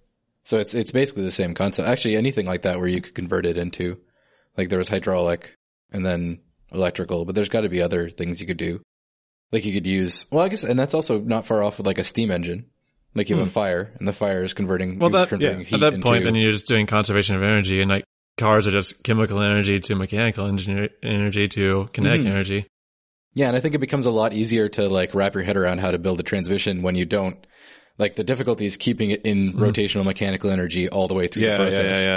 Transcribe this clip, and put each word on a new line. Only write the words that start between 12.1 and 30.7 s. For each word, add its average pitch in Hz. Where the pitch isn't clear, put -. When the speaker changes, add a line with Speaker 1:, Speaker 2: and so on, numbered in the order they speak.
Speaker 1:
engine. 87
Like, 101
you 101
have 90
Speaker 2:
Hmm. 92
Speaker 1:
a -
fire, 98
and 95
the 101
fire 95
is 95
converting, 92
Speaker 2:
Well, 170
Speaker 1:
you're 196
Speaker 2:
that, 180
Speaker 1:
converting 143
Speaker 3:
Yeah. 87
Speaker 1:
heat -
Speaker 2:
at 151
that 98
point, 117
Speaker 1:
into 92
Speaker 2:
then 113
you're 110
just 101
doing 110
conservation 104
of 95
energy, 98
and, 98
like, 98
cars 107
are 104
just 95
chemical 107
energy 101
to 104
mechanical 104
engineer, 98
energy 104
to 98
kinetic 143
Speaker 1:
Mm-hmm. 113
Speaker 2:
energy. 98
Speaker 1:
Yeah, 139
and 120
I -
think 147
it 147
becomes 135
a 123
lot 110
easier 110
to, 104
like, 92
wrap 98
your 98
head 98
around 90
how 92
to 90
build 87
a -
transmission 95
when 90
you 90
don't, 92
like, 104
the 110
difficulty 120
is 95
keeping 113
it 104
in 98
Speaker 2:
Mm-hmm. 95
Speaker 1:
rotational 104
mechanical 95
energy 90